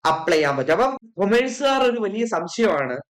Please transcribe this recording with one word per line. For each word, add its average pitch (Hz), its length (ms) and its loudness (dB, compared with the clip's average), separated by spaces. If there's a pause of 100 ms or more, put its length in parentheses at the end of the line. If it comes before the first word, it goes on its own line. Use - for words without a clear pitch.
(100)
അപ്ലൈ 165 260 0
ചെയ്യാൻ 147 200 2
പറ്റും. 135 200 0
അപ്പം 254 160 2 (260)
കൊമേഴ്സുകാർ 254 720 2
ഒരു 233 160 -4
വലിയ 220 200 -2
സംശയമാണ് 170 720 -2 (140)